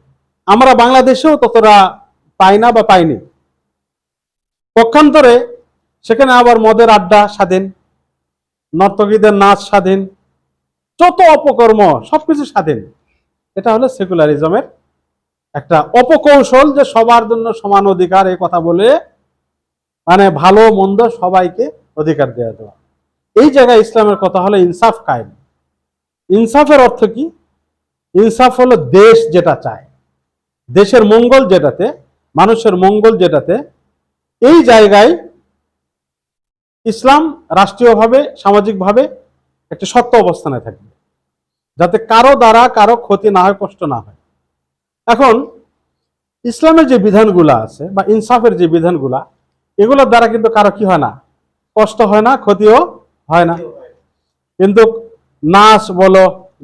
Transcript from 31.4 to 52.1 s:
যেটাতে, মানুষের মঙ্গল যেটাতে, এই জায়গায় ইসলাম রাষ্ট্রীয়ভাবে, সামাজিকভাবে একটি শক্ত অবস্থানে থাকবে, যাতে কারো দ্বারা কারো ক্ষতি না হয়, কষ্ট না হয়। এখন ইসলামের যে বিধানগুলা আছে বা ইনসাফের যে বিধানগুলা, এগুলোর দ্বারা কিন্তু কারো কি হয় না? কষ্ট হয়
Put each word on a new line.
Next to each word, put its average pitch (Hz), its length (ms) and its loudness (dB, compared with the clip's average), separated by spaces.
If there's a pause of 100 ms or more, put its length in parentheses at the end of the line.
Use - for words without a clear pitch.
যেটাতে, 175 380 -2 (480)
মানুষের 214 420 0
মঙ্গল 208 420 2
যেটাতে, 170 360 -2 (880)
এই 302 220 4
জায়গায় 220 480 4 (1700)
ইসলাম 262 360 0 (280)
রাষ্ট্রীয়ভাবে, 226 680 0 (180)
সামাজিকভাবে 202 640 -2 (680)
একটি - 160 -14
শক্ত 240 280 -4
অবস্থানে 165 460 -2
থাকবে, - 300 -20 (880)
যাতে 180 200 -2
কারো 233 360 2
দ্বারা 226 340 2
কারো 226 280 0
ক্ষতি 202 340 -4
না 190 120 0
হয়, 196 180 -2
কষ্ট 196 220 -14
না 139 180 -8
হয়। - 180 -20 (920)
এখন 233 260 2 (1080)
ইসলামের 320 420 0
যে 254 120 0
বিধানগুলা 190 560 2
আছে 113 340 -8
বা 196 200 -6
ইনসাফের 220 480 -2
যে 175 120 -2
বিধানগুলা, 160 520 -4 (580)
এগুলোর 254 300 2
দ্বারা 233 200 2
কিন্তু 220 220 -4
কারো 208 200 0
কি 208 140 -6
হয় 185 140 0
না? 117 220 -8 (560)
কষ্ট 214 260 -2
হয় 214 240 0